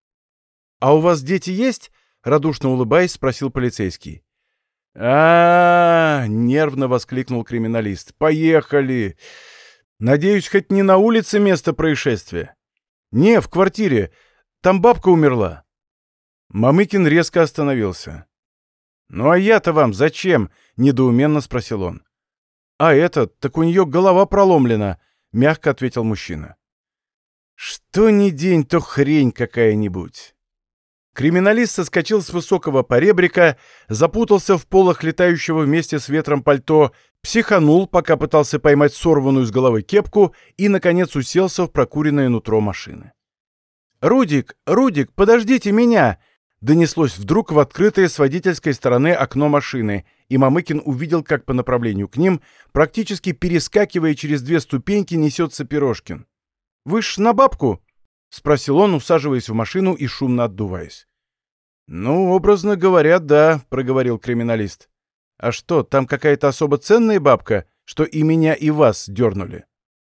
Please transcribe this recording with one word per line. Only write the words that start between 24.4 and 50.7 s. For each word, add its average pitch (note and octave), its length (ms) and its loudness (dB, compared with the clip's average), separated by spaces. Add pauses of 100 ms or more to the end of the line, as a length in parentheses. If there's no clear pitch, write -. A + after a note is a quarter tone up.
мягко D3 360 0
ответил B2+ 340 -6
мужчина. F2+ 500 -8 (1040)
«Что - 540 0
ни G3+ 200 2
день, D#3+ 340 0
то E3+ 140 -2
хрень C#3+ 540 0
какая-нибудь». G#2+ 1040 -4 (760)
Криминалист F#3+ 640 0
соскочил F3+ 480 -2
с - 80 -12
высокого D#3+ 540 -2
поребрика, F3 720 2 (320)
запутался F#3 680 0
в D#3 100 -8
полах F#3 360 2
летающего D#3+ 600 0
вместе D#3 360 -2
с C3 100 -10
ветром D3 360 -2
пальто, D3 480 2 (280)
психанул, F#3 680 2
пока E3 280 0
пытался D3+ 440 0
поймать D3 340 4
сорванную C3+ 500 0
с A2+ 60 -6
головы A#2+ 320 0
кепку, G3+ 540 0 (200)
и, G3+ 120 0
наконец, F3+ 480 0
уселся F3 480 -2
в D#3+ 40 -8
прокуренное C#3+ 600 0
нутро A2 320 0
машины. F#2 520 -10 (880)
«Рудик, E3+ 560 0 (100)
Рудик, F#3 480 0
подождите A3 580 2
меня!» G#3 480 2 (400)
донеслось D3+ 580 0
вдруг D#3+ 340 -2
в D3+ 60 4
открытое F#3 500 2
с - 100 -8
водительской D3+ 540 -2
стороны B2+ 400 0
окно C#3+ 380 -2
машины, A#2 560 -4 (240)
и C3+ 80 0
Мамыкин D3 460 0